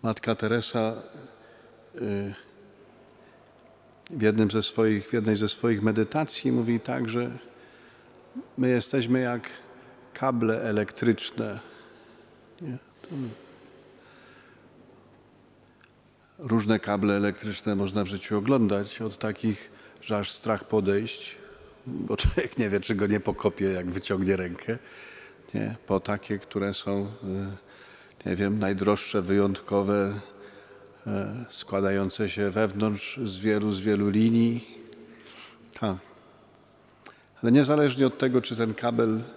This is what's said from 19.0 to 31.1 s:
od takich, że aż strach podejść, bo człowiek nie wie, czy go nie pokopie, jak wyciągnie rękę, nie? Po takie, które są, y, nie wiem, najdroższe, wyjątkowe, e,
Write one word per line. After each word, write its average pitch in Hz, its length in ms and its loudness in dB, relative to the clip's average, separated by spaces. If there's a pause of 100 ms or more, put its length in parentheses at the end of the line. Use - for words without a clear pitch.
od 107 160 -8
takich, 107 540 -4 (300)
że 107 160 -2
aż 98 140 -2
strach - 360 -2
podejść, 104 720 0 (500)
bo 123 300 -4
człowiek - 400 0
nie 110 120 2
wie, 98 100 2
czy 107 160 -2
go 101 120 0
nie 104 120 2
pokopie, 98 460 -2
jak 90 260 -2
wyciągnie 95 440 0
rękę, 92 420 -6 (760)
nie? 110 220 -4 (100)
Po 98 140 2
takie, 104 400 -4
które 98 340 -4
są, 101 340 -4 (160)
y, 98 500 -8 (520)
nie 95 100 0
wiem, 101 240 0
najdroższe, 98 640 2
wyjątkowe, 98 1000 2 (880)
e, 104 420 -4